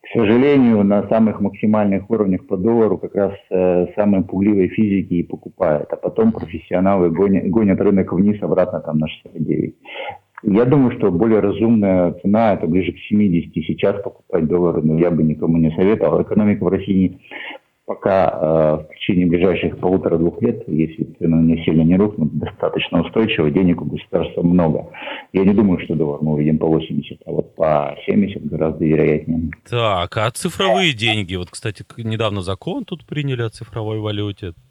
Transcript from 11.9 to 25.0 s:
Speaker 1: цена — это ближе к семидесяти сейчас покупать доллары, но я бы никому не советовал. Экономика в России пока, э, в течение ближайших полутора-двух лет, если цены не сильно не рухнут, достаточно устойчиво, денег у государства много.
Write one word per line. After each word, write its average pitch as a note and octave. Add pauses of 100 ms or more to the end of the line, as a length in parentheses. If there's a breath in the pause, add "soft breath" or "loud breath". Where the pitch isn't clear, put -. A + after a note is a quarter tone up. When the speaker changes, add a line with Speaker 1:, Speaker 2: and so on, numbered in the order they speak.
Speaker 1:
цена — G#2
это F2
ближе E2+
к - (100)
семидесяти F2
сейчас G2
покупать F2
доллары, F2
но D#2
я F2
бы D#2+
никому E2
не D#2+
советовал. F2
Экономика G#2
в F2
России F#2+ (680 loud breath)
пока, F#2+
э, D#2
в -
течение F2+
ближайших F2
полутора-двух E2+
лет, A#2
если D#2+ (160)
цены E2 (200)
не D#2+
сильно D#2+
не F2
рухнут, F#2+
достаточно -
устойчиво, G#2+
денег F2
у D2+
государства E2+
много. F2 (460 loud breath)